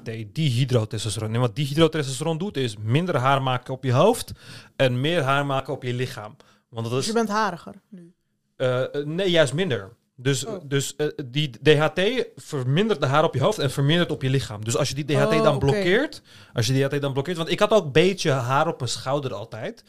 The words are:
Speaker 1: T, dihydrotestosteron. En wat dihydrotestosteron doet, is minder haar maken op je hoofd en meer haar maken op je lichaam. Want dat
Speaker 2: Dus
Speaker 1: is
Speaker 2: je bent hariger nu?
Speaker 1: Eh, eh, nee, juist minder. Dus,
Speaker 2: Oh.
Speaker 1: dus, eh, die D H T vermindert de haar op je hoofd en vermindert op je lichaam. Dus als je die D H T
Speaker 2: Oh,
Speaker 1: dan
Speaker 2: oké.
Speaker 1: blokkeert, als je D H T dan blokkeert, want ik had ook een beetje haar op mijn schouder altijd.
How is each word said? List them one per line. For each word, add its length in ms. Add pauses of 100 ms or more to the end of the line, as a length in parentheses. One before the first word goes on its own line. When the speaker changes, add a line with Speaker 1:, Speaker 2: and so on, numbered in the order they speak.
Speaker 1:
T, 320
dihydrotestosteron. 1000
En 60
wat 160
dihydrotestosteron 840
doet, 200
is 200
minder 400
haar 240
maken 320
op 100
je 100
hoofd 380 (440)
en 260
meer 200
haar 240
maken 280
op 100
je 100
lichaam. 420 (340)
Want 160
dat 100
Speaker 2:
Dus 60
Speaker 1:
is 60
Speaker 2:
je 60
bent 160
hariger 440 (160)
nu? 240 (420)
Speaker 1:
Eh, 400
eh, 100
nee, 240
juist 240
minder. 420 (200)
Dus, 300
Speaker 2:
Oh. 200
Speaker 1:
dus, 300
eh, 120 (180)
die 240
D 280
H 80
T 160 (340)
vermindert 680
de 60
haar 160
op 100
je 60
hoofd 200
en 120
vermindert 400
op 100
je 80
lichaam. 360
Dus 120
als 120
je 60
die 100
D 80
H 100
T 100
Speaker 2:
Oh, 100
Speaker 1:
dan 120
Speaker 2:
oké. 100
Speaker 1:
blokkeert, 560 (320)
als 140
je 60 (140)
D 60
H 40
T 40
dan 120
blokkeert, 240
want 120
ik 100
had 120
ook 140
een 60
beetje 400
haar 360
op 120
mijn 120
schouder 420
altijd. 560